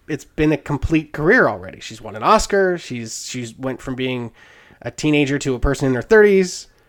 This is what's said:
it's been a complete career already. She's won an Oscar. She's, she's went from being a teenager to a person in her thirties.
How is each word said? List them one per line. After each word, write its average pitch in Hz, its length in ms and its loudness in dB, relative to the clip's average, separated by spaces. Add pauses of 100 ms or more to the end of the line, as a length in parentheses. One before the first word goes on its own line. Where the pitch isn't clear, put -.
it's - 160 -6
been 156 300 0
a 147 40 0
complete 156 540 -2
career 175 380 2
already. 92 320 -10
She's - 200 -16
won 104 140 -14
an 110 80 -8
Oscar. 190 540 2
She's, 117 480 -10
she's 117 320 -10
went 131 240 -6
from 131 140 -8
being 127 360 -4 (500)
a 120 100 -8
teenager 147 480 0
to 131 160 -2
a 117 40 -8
person 139 300 0
in 131 60 2
her 120 60 -2
thirties. 202 680 4 (220)